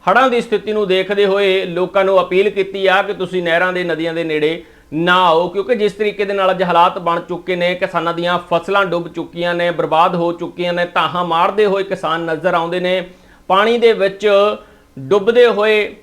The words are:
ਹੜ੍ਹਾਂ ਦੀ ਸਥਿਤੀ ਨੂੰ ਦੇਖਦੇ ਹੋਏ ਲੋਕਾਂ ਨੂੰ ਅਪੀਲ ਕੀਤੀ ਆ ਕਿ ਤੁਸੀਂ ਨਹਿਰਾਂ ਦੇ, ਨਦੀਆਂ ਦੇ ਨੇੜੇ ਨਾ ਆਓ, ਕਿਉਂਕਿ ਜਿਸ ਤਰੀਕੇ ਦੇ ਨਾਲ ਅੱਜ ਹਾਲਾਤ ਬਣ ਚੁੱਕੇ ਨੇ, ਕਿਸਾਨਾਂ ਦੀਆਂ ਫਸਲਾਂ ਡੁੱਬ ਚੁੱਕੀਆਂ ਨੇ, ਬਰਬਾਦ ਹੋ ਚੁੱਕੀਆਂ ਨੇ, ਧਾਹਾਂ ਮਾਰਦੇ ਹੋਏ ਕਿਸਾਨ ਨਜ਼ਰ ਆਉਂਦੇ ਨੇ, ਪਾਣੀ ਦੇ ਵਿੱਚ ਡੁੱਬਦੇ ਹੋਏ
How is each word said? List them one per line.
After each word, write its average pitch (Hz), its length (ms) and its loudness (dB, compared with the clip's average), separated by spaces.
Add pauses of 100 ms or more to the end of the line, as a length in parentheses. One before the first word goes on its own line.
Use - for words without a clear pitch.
ਹੜ੍ਹਾਂ 240 260 4
ਦੀ 240 120 0
ਸਥਿਤੀ 208 320 -4
ਨੂੰ 208 140 -2
ਦੇਖਦੇ 190 380 0
ਹੋਏ 190 400 2
ਲੋਕਾਂ 180 400 -2
ਨੂੰ 190 160 4
ਅਪੀਲ 185 280 2
ਕੀਤੀ 196 380 -4
ਆ 185 140 4
ਕਿ 196 120 -4
ਤੁਸੀਂ 180 300 -4
ਨਹਿਰਾਂ 175 300 0
ਦੇ, 180 100 -4
ਨਦੀਆਂ 165 300 -4
ਦੇ 165 100 -4
ਨੇੜੇ 156 400 -2 (300)
ਨਾ 175 220 0 (100)
ਆਓ, 170 220 4
ਕਿਉਂਕਿ 196 280 -2
ਜਿਸ 208 180 0
ਤਰੀਕੇ 208 320 -2
ਦੇ 196 80 -4
ਨਾਲ 190 180 2
ਅੱਜ 180 120 -2
ਹਾਲਾਤ 175 360 2
ਬਣ 170 200 -2
ਚੁੱਕੇ 175 360 -6
ਨੇ, 175 200 0
ਕਿਸਾਨਾਂ 170 380 -4
ਦੀਆਂ 175 260 -2 (140)
ਫਸਲਾਂ 190 320 0
ਡੁੱਬ 170 220 -4
ਚੁੱਕੀਆਂ 170 480 -6
ਨੇ, 175 160 0
ਬਰਬਾਦ 170 440 2
ਹੋ 170 180 0
ਚੁੱਕੀਆਂ 175 400 -6
ਨੇ, 175 120 -2
ਧਾਹਾਂ 175 400 -2
ਮਾਰਦੇ 196 400 0
ਹੋਏ 196 180 0
ਕਿਸਾਨ 170 420 -4
ਨਜ਼ਰ 165 280 -2
ਆਉਂਦੇ 170 260 -2
ਨੇ, 180 300 -2 (400)
ਪਾਣੀ 214 280 2
ਦੇ 226 160 4
ਵਿੱਚ 196 340 0 (680)
ਡੁੱਬਦੇ 202 500 4
ਹੋਏ 214 560 0